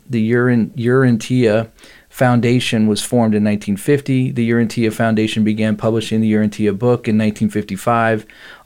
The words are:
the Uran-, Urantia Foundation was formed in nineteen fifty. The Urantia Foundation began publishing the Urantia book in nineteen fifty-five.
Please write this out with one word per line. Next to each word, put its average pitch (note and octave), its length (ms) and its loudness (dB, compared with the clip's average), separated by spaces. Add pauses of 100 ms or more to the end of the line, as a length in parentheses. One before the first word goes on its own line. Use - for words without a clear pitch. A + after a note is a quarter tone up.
the A2 220 0
Uran-, B2 460 2
Urantia A#2+ 920 2 (400)
Foundation A#2+ 800 2
was G#2 160 0
formed A2+ 320 0
in G#2 80 2
nineteen G#2 320 -2
fifty. C3+ 560 -2
The A#2+ 180 -2
Urantia A#2 440 0
Foundation A2 500 0
began G#2+ 320 0
publishing A2 460 -2
the A2 100 2
Urantia G#2 480 0
book B2 300 0
in G#2+ 80 2
nineteen A2 320 0
fifty-five. A2+ 760 -2 (400)